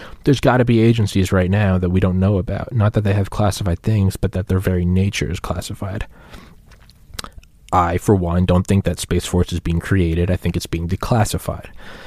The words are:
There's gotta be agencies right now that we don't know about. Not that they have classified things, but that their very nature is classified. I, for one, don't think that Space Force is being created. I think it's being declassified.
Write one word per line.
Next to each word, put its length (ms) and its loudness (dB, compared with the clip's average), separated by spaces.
There's 160 4
gotta 260 4
be 140 4
agencies 520 2
right 200 2
now 260 2
that 140 0
we 80 2
don't 200 0
know 200 2
about. 340 -6
Not 200 2
that 100 2
they 100 2
have 160 0
classified 520 -2
things, 360 2
but 140 -2
that 160 -4
their 100 2
very 260 0
nature 460 0
is 100 -6
classified. 680 -8
I, 280 0
for 160 4
one, 300 0
don't 200 2
think 200 2
that 140 -4
Space 280 -2
Force 260 0
is 60 -2
being 200 -2
created. 520 0
I 60 0
think 200 -4
it's 80 -6
being 240 -6
declassified. 800 -2